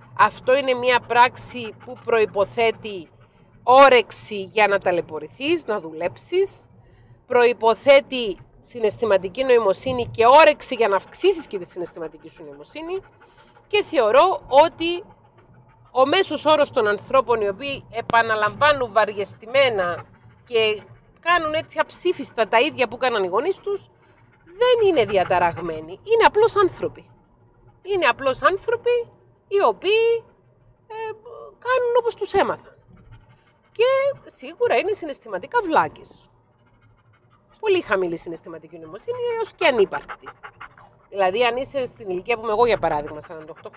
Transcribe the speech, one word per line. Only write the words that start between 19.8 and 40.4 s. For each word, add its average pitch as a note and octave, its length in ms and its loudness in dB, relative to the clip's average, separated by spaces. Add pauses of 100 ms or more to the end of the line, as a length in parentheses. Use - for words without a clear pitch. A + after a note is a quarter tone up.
και A3 360 -2 (380)
κάνουν E4 340 0
έτσι D#4+ 260 -6
αψήφιστα D4 680 -4
τα A3+ 120 2
ίδια B3 280 0
που A#3 100 -10
κάναν A#3 260 -2
οι F#3+ 40 -4
γονείς C4 300 -2
τους, G4+ 320 -8 (560)
δεν A4+ 420 0
είναι D4+ 180 2
διαταραγμένοι. F3 960 -2
Είναι A4 220 4
απλώς G#4 300 2
άνθρωποι. - 540 -2 (720)
Είναι F#4 240 -2
απλώς B3+ 360 0
άνθρωποι A#4 680 -2 (360)
οι G4 200 0
οποίοι, A4+ 560 0 (640)
ε, A4 240 -10 (480)
κάνουν B4 400 0
όπως A#4 160 -2
τους - 180 -10
έμαθαν. B3 440 -2 (920)
Και G#4 120 -2 (420)
σίγουρα F4 520 -4
είναι G4 160 -2
συναισθηματικά C#4 680 -8
βλάκες. - 680 -4 (1300)
Πολύ G4 220 0
χαμηλή F#3 360 -4
συναισθηματική E3 600 -16
νοημοσύνη, A4+ 400 -12 (200)
έως A4+ 180 -8
και F#4 120 -2
ανύπαρκτη. - 600 -2 (840)